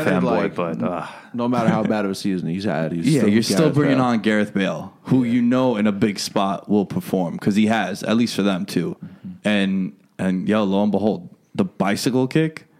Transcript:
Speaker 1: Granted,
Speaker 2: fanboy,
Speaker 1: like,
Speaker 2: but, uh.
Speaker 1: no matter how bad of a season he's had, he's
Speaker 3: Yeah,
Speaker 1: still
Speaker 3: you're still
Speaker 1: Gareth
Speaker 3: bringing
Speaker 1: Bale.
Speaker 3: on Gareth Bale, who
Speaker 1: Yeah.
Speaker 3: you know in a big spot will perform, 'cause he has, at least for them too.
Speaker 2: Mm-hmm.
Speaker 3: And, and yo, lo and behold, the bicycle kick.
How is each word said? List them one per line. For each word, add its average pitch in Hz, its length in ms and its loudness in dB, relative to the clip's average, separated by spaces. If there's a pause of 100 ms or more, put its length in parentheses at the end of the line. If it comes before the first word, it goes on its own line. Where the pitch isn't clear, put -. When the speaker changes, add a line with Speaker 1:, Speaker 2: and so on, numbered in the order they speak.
Speaker 1:
Granted, - 100 2
Speaker 2:
fanboy, - 120 2
Speaker 1:
like, - 320 0
Speaker 2:
but, 85 260 -4
uh. 87 240 -4 (260)
Speaker 1:
no 120 140 -4
matter 120 220 0
how 110 160 2
bad 107 200 0
of 98 60 -2
a 95 60 -4
season 92 320 -2
he's 95 160 -4
had, 80 260 -2
he's 85 160 -2
Speaker 3:
Yeah, 143 140 4
Speaker 1:
still 107 120 4
Speaker 3:
you're 110 120 4
still 101 140 0
Speaker 1:
Gareth 151 160 4
Speaker 3:
bringing 143 240 2
Speaker 1:
Bale. 127 80 2
Speaker 3:
on 120 140 2
Gareth 104 340 0
Bale, 90 380 -4 (120)
who 127 180 4
Speaker 1:
Yeah. 117 120 0
Speaker 3:
you 123 80 2
know 127 340 2
in 107 100 2
a 104 60 2
big 101 260 0
spot 98 500 -2
will 101 160 2
perform, 87 540 -2
'cause 101 160 0
he 107 120 4
has, 101 360 -2
at 110 140 0
least 117 180 0
for 98 80 0
them 98 240 0
too. 85 380 -4
Speaker 2:
Mm-hmm. - 240 -16 (200)
Speaker 3:
And, 95 440 0 (260)
and 92 300 -2
yo, 107 160 2
lo 98 180 2
and 107 80 2
behold, 98 380 -2 (260)
the 101 100 0
bicycle 113 640 0
kick. 156 400 -2 (140)